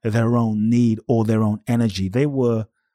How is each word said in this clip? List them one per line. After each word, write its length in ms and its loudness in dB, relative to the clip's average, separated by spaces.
their 320 0
own 340 0
need 380 2
or 160 2
their 180 0
own 240 -2
energy. 420 -2
They 200 0
were 400 -2